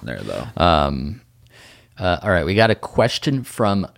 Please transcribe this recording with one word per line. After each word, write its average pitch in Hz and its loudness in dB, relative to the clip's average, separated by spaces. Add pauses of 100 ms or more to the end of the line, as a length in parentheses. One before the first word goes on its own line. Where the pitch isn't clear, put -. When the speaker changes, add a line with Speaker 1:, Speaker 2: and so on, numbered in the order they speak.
Speaker 1:
in - -14
there, 58 -8
though. 50 -8 (180)
Speaker 2:
Um, 73 2 (760)
uh, 90 0
all 104 -2
right, 85 2
we 92 0
got 110 6
a 107 4
question 123 -2
from 101 0 (120)